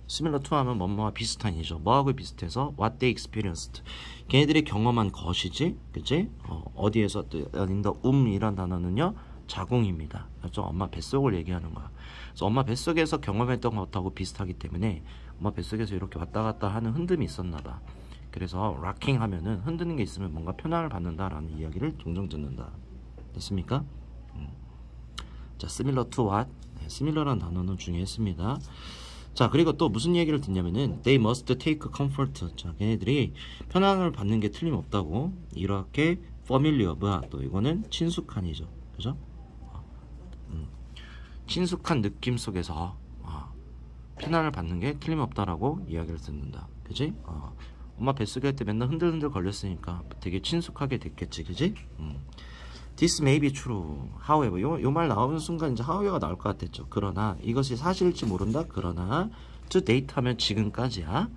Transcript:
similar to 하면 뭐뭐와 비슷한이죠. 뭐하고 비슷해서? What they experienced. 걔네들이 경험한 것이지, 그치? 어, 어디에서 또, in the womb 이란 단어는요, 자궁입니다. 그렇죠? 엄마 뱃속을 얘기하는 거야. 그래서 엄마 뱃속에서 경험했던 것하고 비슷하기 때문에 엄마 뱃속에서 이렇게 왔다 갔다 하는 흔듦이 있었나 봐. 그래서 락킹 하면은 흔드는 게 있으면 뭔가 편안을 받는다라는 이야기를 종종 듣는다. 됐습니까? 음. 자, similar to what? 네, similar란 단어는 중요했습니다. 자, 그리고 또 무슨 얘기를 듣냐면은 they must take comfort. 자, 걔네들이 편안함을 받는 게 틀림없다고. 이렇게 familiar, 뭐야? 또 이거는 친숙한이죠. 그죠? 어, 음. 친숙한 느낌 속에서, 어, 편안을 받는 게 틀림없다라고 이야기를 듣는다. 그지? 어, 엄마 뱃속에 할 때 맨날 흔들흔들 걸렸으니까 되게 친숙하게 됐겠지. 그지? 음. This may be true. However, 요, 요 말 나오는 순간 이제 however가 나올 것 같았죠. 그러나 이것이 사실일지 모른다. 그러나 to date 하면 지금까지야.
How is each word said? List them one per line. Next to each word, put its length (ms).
similar 340
to 160
하면 200
뭐뭐와 340
비슷한이죠. 680
뭐하고 320
비슷해서? 680
What 200
they 120
experienced. 720
걔네들이 360
경험한 480
것이지, 640
그치? 380
어, 200
어디에서 540
또, 100
in 280
the 120
womb 280
이란 220
단어는요, 600
자궁입니다. 840
그렇죠? 220
엄마 260
뱃속을 460
얘기하는 400
거야. 160
그래서 160
엄마 160
뱃속에서 560
경험했던 560
것하고 400
비슷하기 400
때문에 480
엄마 120
뱃속에서 440
이렇게 240
왔다 240
갔다 260
하는 260
흔듦이 300
있었나 340
봐. 220
그래서 500
락킹 400
하면은 400
흔드는 360
게 60
있으면 300
뭔가 200
편안을 360
받는다라는 680
이야기를 400
종종 300
듣는다. 420
됐습니까? 500
음. 140
자, 80
similar 440
to 200
what? 200
네, 80
similar란 520
단어는 380
중요했습니다. 840
자, 160
그리고 220
또 160
무슨 280
얘기를 240
듣냐면은 640
they 180
must 380
take 220
comfort. 600
자, 220
걔네들이 540
편안함을 420
받는 280
게 100
틀림없다고. 840
이렇게 640
familiar, 540
뭐야? 320
또 120
이거는 480
친숙한이죠. 800
그죠? 200
어, 220
음. 180
친숙한 560
느낌 340
속에서, 600
어, 300
편안을 340
받는 280
게 180
틀림없다라고 920
이야기를 300
듣는다. 500
그지? 380
어, 340
엄마 140
뱃속에 360
할 80
때 80
맨날 240
흔들흔들 420
걸렸으니까 720
되게 220
친숙하게 560
됐겠지. 460
그지? 300
음. 180
This 260
may 180
be 120
true. 580
However, 320
요, 220
요 80
말 180
나오는 300
순간 340
이제 100
however가 360
나올 180
것 140
같았죠. 400
그러나 520
이것이 340
사실일지 500
모른다. 420
그러나 640
to 100
date 340
하면 240
지금까지야. 1000